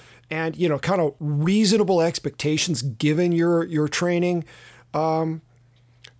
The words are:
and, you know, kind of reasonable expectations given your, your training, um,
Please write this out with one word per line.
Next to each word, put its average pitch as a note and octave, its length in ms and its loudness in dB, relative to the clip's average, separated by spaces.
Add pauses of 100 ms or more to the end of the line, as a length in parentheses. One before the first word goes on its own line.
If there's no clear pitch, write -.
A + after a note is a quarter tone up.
(300)
and, D#3+ 260 -4
you F3 120 0
know, D3 120 0
kind F3+ 220 0
of D#3 180 0
reasonable F3+ 840 2
expectations D3+ 800 -2
given D3 500 0
your, E3+ 340 2
your D3+ 220 0
training, F3 560 0 (500)
um, D#3+ 480 -2 (800)